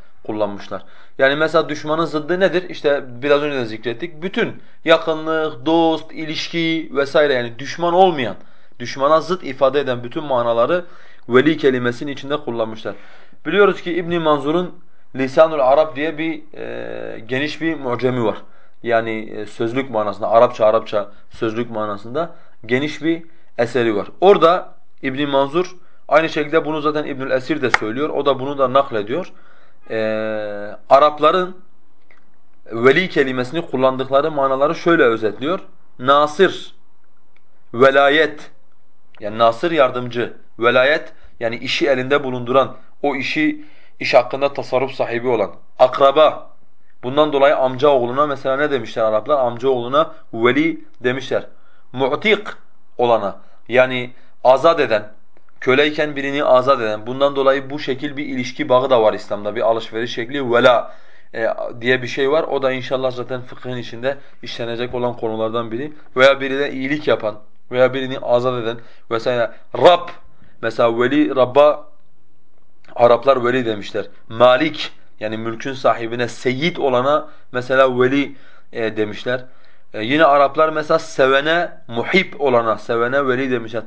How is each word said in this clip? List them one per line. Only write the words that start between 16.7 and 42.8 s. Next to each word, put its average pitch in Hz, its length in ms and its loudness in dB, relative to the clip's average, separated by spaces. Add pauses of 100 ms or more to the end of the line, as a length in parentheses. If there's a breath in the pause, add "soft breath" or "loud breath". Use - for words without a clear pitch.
geniş 131 420 -4
bir 160 140 -2
mucemi 123 480 -2
var. 107 140 0 (460 soft breath)
Yani, 113 460 0
e, 107 160 -8
sözlük 123 440 -2
manasında, 104 400 -2
Arapça, 117 360 6
Arapça 107 460 2 (180 soft breath)
sözlük 117 420 -4
manasında 110 640 -6 (300 soft breath)
geniş 139 380 -2
bir 165 200 -2 (340 soft breath)
eseri 117 380 2
var. 95 120 -4 (140)
Orada 175 540 4 (260)
İbn 139 260 -2
Manzur 139 480 0 (320 soft breath)
aynı 156 220 4
şekilde 151 360 0
bunu 151 160 -2
zaten 151 220 0
İbnül 135 280 -6
Esir 135 300 0
de 123 100 2
söylüyor. 120 380 0
O 139 160 -2
da 135 140 2
bunu 139 180 -4
da 127 160 2
naklediyor. 135 580 0 (580 soft breath)
Ee, 117 60 -4 (920)
Arapların 151 680 4 (1080)
veli 135 440 4
kelimesini 131 560 -2
kullandıkları 131 680 2
manaları 139 440 2
şöyle 160 280 4
özetliyor. 113 560 0 (400)
Nasır, 147 760 2 (1000)
velayet, 139 760 4 (680)
yani 107 180 -6
nasır 117 340 4
yardımcı, 123 600 0 (260)
velayet 127 540 4 (260 soft breath)
yani 117 160 -2
işi 131 320 -2
elinde 135 360 2
bulunduran, 127 520 0 (280 loud breath)